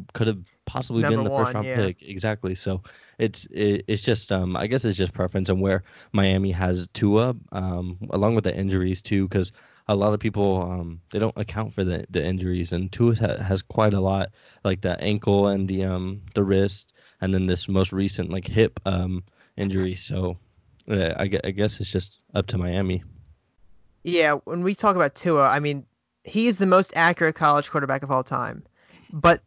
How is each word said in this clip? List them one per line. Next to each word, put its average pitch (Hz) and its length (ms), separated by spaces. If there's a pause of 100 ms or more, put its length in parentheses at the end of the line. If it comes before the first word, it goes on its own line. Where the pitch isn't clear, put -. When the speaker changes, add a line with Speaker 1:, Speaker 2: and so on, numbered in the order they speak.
(120)
Speaker 1:
could 113 140
have 98 180 (220)
possibly 120 340
Speaker 2:
Number 113 160
Speaker 1:
been 113 80
the 107 60
first 139 160
Speaker 2:
one, 123 80
Speaker 1:
round 107 120
Speaker 2:
yeah. 131 100
Speaker 1:
pick. 95 260
Exactly. 95 520
So 95 280 (340)
it's, - 300
it, 101 420
it's 107 140
just, 113 280
um, 92 240
I - 120
guess 123 180
it's 95 140
just 92 160
preference 92 340
and 95 100
where 95 240 (300)
Miami 95 400
has 90 400
Tua, 110 420 (180)
um, 90 440 (140)
along 104 240
with 110 100
the - 100
injuries 95 460
too, 98 280
'cause 95 240 (360)
a 104 80
lot 104 160
of 107 80
people, 101 500
um, 85 300 (120)
they 104 60
don't 110 200
account 107 340
for 101 100
the, 90 280
the 87 120
injuries, 90 500
and 92 200
Tua 117 240
ha-, 110 260
has 95 200
quite 107 320
a 98 60
lot, 95 300 (340)
like 98 180
the 90 180
ankle 101 480
and 98 180
the, 95 160
um, 95 380 (140)
the 101 100
wrist, 98 480 (300)
and 95 100
then 92 140
this 90 220
most 95 220
recent, 95 400
like, 92 160
hip, - 380
um, 92 400 (320)
injury. 95 380
So, 92 420 (540)
uh, 92 260
I 98 120
gue-, 95 140
I 95 100
guess 104 280
it's 92 100
just - 280 (160)
up 95 140
to 92 100
Miami. 92 440 (1000)
Speaker 2:
Yeah, 160 320 (100)
when 175 180
we 190 140
talk 202 180
about 156 220
Tua, 147 320
I 143 100
mean, 147 260 (380)
he 226 240
is 202 120
the 190 80
most 185 280
accurate 165 400
college 147 360
quarterback 139 340
of 139 80
all 131 100
time. 123 400 (500)
But 170 340